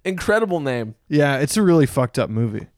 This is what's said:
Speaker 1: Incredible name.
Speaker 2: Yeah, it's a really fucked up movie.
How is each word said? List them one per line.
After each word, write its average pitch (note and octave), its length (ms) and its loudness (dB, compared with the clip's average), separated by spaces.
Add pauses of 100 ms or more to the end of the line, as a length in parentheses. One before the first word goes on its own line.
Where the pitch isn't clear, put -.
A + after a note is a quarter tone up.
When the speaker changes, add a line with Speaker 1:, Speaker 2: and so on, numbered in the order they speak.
Speaker 1:
Incredible F#3+ 560 0
name. A#2+ 340 -4 (140)
Speaker 2:
Yeah, C#3+ 300 2
it's C#3 180 -2
a G#3+ 60 2
really E3+ 240 6
fucked B2 300 -2
up A#2 140 -2
movie. A2 460 -4